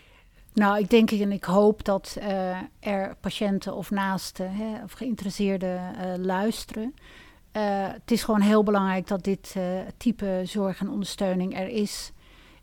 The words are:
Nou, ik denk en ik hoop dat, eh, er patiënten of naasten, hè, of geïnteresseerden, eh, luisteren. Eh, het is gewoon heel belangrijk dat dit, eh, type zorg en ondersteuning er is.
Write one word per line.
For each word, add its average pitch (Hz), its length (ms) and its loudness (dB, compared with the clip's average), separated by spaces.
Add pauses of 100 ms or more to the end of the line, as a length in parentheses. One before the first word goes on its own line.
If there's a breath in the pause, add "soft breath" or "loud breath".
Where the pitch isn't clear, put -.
(540 soft breath)
Nou, 208 260 4
ik 196 100 0
denk 226 220 8
en 208 200 0
ik 202 120 -4
hoop 208 420 6
dat, 196 340 -2
eh, 190 380 -2 (220)
er 196 400 -4
patiënten 196 560 -2
of - 160 -6
naasten, 190 640 -4
hè, 214 280 -6
of 185 80 -14
geïnteresseerden, 190 1040 -4
eh, 185 220 -6
luisteren. 208 760 -2 (580 loud breath)
Eh, 214 100 -4 (260)
het - 240 -6
is 220 120 2
gewoon 214 180 4
heel 214 220 8
belangrijk 190 440 2
dat 196 160 -2
dit, - 340 -4
eh, 185 60 -2 (340)
type 196 480 0
zorg 196 340 -2
en 196 100 -4
ondersteuning 185 680 -2
er 190 100 -4
is. - 440 -4 (520 soft breath)